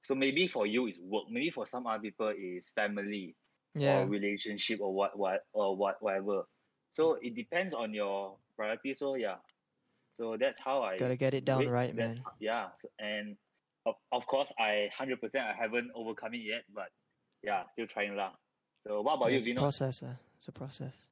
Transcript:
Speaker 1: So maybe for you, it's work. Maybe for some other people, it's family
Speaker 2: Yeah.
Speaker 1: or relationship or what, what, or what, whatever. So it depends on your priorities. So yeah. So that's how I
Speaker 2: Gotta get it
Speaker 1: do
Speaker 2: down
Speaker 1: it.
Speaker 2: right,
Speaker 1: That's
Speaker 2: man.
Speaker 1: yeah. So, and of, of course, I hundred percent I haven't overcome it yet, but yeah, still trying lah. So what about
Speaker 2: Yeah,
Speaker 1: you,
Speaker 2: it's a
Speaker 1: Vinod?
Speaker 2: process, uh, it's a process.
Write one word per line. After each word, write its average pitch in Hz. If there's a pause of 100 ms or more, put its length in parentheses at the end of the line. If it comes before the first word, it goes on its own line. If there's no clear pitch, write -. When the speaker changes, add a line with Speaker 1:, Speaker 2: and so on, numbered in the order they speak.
Speaker 1:
So 135
maybe 135
for 113
you, 117
it's 87
work. 98
Maybe 127
for 113
some 123
other 110
people, 107
it's 90
family 101 (400)
Speaker 2:
Yeah. 139
Speaker 1:
or -
relationship 101
or 98
what, 98
what, 95 (100)
or 98
what, 98
whatever. 98 (500)
So 156
it 120
depends 170
on 113
your 98 (180)
priorities. 113
So 139
yeah. 107 (800)
So 113
that's 131
how 135
I 95
Speaker 2:
Gotta 127
get 131
it 135
Speaker 1:
do -
Speaker 2:
down 131
Speaker 1:
it. 131
Speaker 2:
right, 123
Speaker 1:
That's 113
Speaker 2:
man. 123 (160)
Speaker 1:
yeah. 107 (140)
So, - (120)
and 104 (520)
of, 113 (160)
of 123
course, 135
I 107
hundred 131
percent 120
I 107
haven't 120
overcome 113
it 117
yet, 113
but 98 (520)
yeah, 101
still 113
trying 104
lah. 98 (560)
So 104
what 139
about 117
Speaker 2:
Yeah, -
Speaker 1:
you, 135
Speaker 2:
it's 113
a -
Speaker 1:
Vinod? 120
Speaker 2:
process, 135
uh, 127 (220)
it's -
a -
process. -